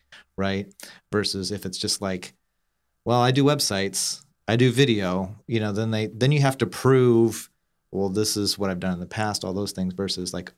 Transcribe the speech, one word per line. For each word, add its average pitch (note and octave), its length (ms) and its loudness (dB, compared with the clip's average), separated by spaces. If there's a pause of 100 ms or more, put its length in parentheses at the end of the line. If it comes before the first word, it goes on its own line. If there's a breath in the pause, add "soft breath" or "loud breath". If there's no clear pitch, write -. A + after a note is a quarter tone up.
(380 loud breath)
right? G2 340 -4 (400 loud breath)
Versus G2 400 -2
if G2+ 140 -8
it's F#2 140 -10
just - 200 -4
like, F#2+ 360 -6 (680)
"Well, A#2+ 160 2
I B2 120 4
do C#3 120 4
websites, G2+ 760 0 (260)
I A2 100 4
do B2+ 140 6
video," G#2 640 2 (120)
you A2+ 120 0
know, G#2+ 120 -2
then A2 180 -2
they, A2 180 -2
then A#2+ 240 2
you D3 100 4
have C3+ 180 2
to A2+ 80 0
prove, A#2+ 840 4 (400)
"Well, G2 200 -4
this G#2+ 280 -2
is G2+ 180 -2
what G2 140 -2
I've F#2 100 -4
done F#2 140 -2
in F2 60 -6
the F2+ 80 -10
past," G#2+ 360 -4
all F#2+ 100 -6
those G2 180 -4
things, F2+ 240 -4
versus F#2 360 -6
like, F2 260 -10